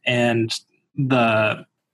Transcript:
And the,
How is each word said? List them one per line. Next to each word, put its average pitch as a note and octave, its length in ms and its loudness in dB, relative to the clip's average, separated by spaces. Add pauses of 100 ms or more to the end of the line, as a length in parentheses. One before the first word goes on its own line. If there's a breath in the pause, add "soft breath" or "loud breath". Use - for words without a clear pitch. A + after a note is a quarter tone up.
And A#2+ 480 0 (420)
the, A#2 680 0 (280)